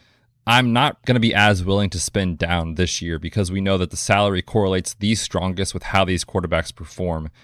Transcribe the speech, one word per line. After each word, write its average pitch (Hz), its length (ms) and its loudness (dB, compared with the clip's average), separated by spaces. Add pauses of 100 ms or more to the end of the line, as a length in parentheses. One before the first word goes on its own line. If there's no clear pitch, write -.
(440)
I'm 120 280 4
not 127 340 0
gonna 123 140 4
be 113 120 2
as 104 320 4
willing 98 260 0
to 87 100 -6
spend 92 380 -2
down 85 360 -2
this 85 260 -2
year 82 200 -6
because 87 320 -2
we 98 80 -2
know 98 180 0
that 90 120 -2
the - 60 -12
salary 101 460 2
correlates 95 520 -2
the 107 200 0
strongest 92 580 -4
with 92 120 -10
how 95 200 2
these 90 200 -2
quarterbacks 85 500 -4
perform. 80 560 -8 (140)